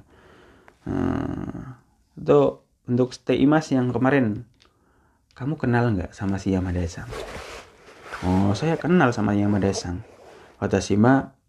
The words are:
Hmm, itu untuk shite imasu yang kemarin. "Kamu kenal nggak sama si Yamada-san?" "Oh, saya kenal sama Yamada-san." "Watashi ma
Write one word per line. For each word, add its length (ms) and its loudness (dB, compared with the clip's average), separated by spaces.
Hmm, 920 -4
itu 200 4
untuk 320 0
shite 160 -4
imasu 480 2
yang 120 0
kemarin. 520 0
"Kamu 240 -6
kenal 400 0
nggak 160 -6
sama 240 -4
si 160 -2
Yamada-san?" 560 -4
"Oh, 320 2
saya 240 0
kenal 400 4
sama 160 0
Yamada-san." 720 0
"Watashi 400 0
ma 320 4